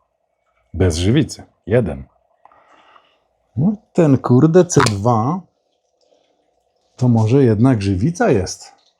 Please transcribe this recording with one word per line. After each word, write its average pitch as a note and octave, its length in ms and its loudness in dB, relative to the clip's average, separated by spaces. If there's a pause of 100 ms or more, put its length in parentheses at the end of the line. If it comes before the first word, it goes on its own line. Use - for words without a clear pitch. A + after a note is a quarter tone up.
(720)
Bez E2+ 240 -2
żywicy. A2 460 -2 (220)
Jeden. F2 380 -2 (1500)
No, F3+ 200 -2 (180)
ten, D3 240 2
kurde, D#3+ 480 2
C - 160 -2
dwa, A2+ 600 -2 (1500)
to B2+ 120 -2
może A2+ 360 2
jednak A#2 380 2
żywica B2+ 500 -2
jest. - 420 -6 (260)